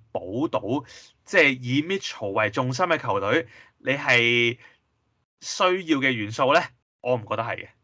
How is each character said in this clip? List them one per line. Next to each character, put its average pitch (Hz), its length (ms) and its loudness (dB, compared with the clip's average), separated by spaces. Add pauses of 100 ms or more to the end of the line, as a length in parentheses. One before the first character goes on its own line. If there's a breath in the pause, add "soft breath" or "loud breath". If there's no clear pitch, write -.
(120)
補 98 360 -4
到， - 120 -2 (640 loud breath)
即 - 140 -2
係 139 220 6
以 127 220 0
Mitchell 180 480 -6
為 104 200 0
重 131 220 -2
心 170 140 0
嘅 170 100 2
球 107 240 -2
隊， 120 260 0 (320 loud breath)
你 131 140 -2
係 120 640 2 (840 soft breath)
需 - 240 -6
要 180 340 2
嘅 135 140 2
元 107 200 -6
素 139 220 2
咧？ 175 80 6 (400)
我 123 140 0
唔 113 120 -4
覺 104 80 -4
得 110 60 -2
係 113 140 -6
嘅。 - 120 -16 (160)